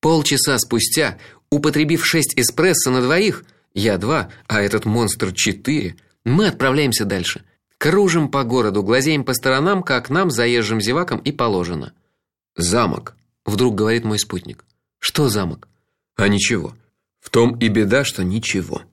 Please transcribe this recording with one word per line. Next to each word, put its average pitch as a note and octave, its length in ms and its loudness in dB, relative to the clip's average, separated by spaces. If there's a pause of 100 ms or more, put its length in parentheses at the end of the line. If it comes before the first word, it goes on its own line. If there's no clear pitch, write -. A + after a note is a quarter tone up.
Полчаса D3 560 2
спустя, A#2+ 640 -2 (320)
употребив D3+ 520 0
шесть - 320 0
эспрессо C#3+ 540 2
на B2+ 140 2
двоих, F3 420 0 (300)
я G2+ 240 0
два, A#2+ 320 -2 (160)
а G#2+ 140 0
этот G2+ 240 0
монстр G#2+ 460 0
четыре, A2 640 -4 (280)
мы E3+ 240 2
отправляемся C3+ 580 0
дальше. G2 380 -4 (340)
Кружим E3+ 520 2
по C3+ 160 -2
городу, G#2+ 380 0
глазеем C3+ 420 0
по C3 80 -2
сторонам, D#3 500 0
как A#2+ 260 -2
нам, E3+ 220 2
заезжим A#2 480 0
зевакам, B2+ 400 -2
и - 140 -4
положено. F2 580 -2 (640)
«Замок», F2+ 640 -2 (280)
вдруг G#2+ 300 0
говорит A2+ 300 0
мой G#2+ 120 -2
спутник. - 460 -8 (340)
«Что - 300 0
замок?» G2+ 400 -2 (480)
«А G2+ 140 2
ничего. G2+ 440 0 (460)
В - 100 -20
том A#2+ 300 4
и A#2 80 2
беда, A2 380 2
что - 180 -4
ничего. F#2 680 -4